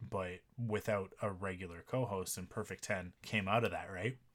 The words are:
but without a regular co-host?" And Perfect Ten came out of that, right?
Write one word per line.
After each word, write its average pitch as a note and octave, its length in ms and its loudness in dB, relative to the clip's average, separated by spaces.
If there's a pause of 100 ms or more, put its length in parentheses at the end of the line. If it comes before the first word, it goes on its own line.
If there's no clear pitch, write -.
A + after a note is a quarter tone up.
(100)
but F2+ 300 -2 (180)
without G#2+ 540 2 (100)
a G#2+ 80 2
regular F#2 580 -4
co-host?" G#2 480 0
And F2+ 140 -6
Perfect - 320 -4
Ten F2+ 300 0 (100)
came G#2 240 2
out A2 160 6
of G#2+ 80 4
that, F2 240 -4
right? G#2 220 -2 (180)